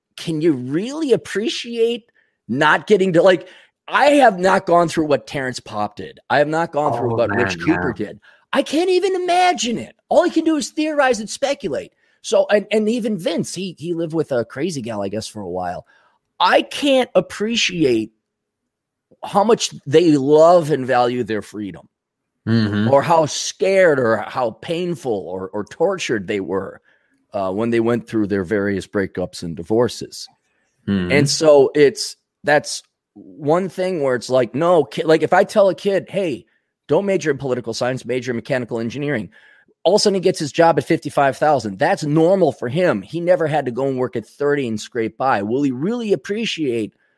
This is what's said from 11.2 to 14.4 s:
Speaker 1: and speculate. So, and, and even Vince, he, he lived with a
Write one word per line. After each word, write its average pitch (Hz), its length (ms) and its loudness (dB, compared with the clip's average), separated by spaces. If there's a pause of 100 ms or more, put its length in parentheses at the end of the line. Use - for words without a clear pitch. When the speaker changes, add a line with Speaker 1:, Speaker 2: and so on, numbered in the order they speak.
Speaker 1:
and 214 100 -12
speculate. 156 600 -6 (300)
So, 196 280 2
and, 208 200 2
and 214 180 0
even 220 300 -2
Vince, 233 360 -4
he, 180 240 -8
he 170 160 -6
lived 160 180 -4
with 156 200 -2
a 117 120 0